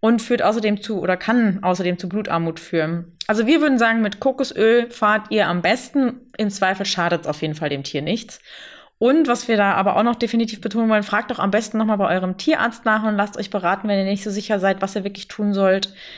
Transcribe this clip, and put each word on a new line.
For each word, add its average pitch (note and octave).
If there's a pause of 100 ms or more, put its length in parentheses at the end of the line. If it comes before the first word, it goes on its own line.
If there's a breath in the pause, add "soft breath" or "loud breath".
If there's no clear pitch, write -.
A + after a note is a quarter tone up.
und A3+
führt -
außerdem G#3
zu G#3
oder F3+
kann G#3+
außerdem F3+
zu F3+
Blutarmut E3
führen. E3+ (100)
Also A3
wir D4
würden C#4
sagen, A3+
mit G#3
Kokosöl A#3+
fahrt G#3+
ihr G#3
am F3
besten. A#3+ (160)
Im G#3+
Zweifel G3
schadet's E3+
auf D3+
jeden D#3
Fall D3+
dem C#3
Tier C#3
nichts. - (580 loud breath)
Und C#4
was A#3+
wir A3+
da G3+
aber F#3+
auch G#3
noch A#3
definitiv A3+
betonen A3+
wollen, G#3+
fragt A3
doch A#3+
am G3
besten A3
nochmal A3
bei G3
eurem F#3
Tierarzt A#3+
nach G#3+
und G#3+
lasst G#3
euch G#3+
beraten, F#3+
wenn G3+
ihr G3
nicht G3
so G#3+
sicher G3+
seid, F#3+
was G3
ihr G3
wirklich G3+
tun G#3
sollt, F#3+ (240 loud breath)